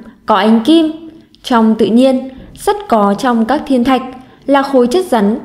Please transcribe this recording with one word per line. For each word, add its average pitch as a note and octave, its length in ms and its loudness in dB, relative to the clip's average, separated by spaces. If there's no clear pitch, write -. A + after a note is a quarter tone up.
có A3 100 2
ánh G#3+ 240 2
kim. D#4 500 0
Trong A3 320 2
tự A3 100 0
nhiên, B3+ 440 2
sắt G#4 200 -4
có G3+ 300 0
trong A#3 280 -2
các C4+ 200 -2
thiên B3 180 0
thạch, B3+ 180 0
là C#4 160 2
khối C4+ 260 2
chất F4+ 180 -2
rắn A3 400 0